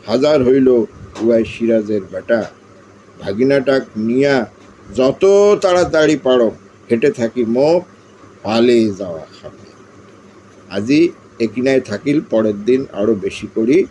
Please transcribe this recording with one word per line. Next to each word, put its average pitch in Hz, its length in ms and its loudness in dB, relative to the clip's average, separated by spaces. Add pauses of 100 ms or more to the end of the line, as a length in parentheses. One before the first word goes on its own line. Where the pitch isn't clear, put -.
হাজার 135 380 2
হইল 131 240 4
উয়াই 117 760 0
সিরাজের 110 560 -2 (100)
বেটা, 101 380 -4 (680)
ভাগিনাটাক 131 640 0 (140)
নিয়া 123 480 0 (500)
যত 196 680 4
তাড়াতাড়ি 160 560 2
পারো 127 340 2 (400)
হেঁটে 120 200 0
থাকি 117 340 -4
মোক 147 400 0 (580)
পালে 113 480 2
যাওয়া 87 340 -12 (160)
খাবে। - 300 -20 (1000)
আজি 135 400 0 (300)
একিনায় 123 420 0
থাকিল, 127 400 -4
পরের 107 440 -2
দিন 131 280 0
আরো 107 220 0
বেশি 98 400 -8
করি 131 360 0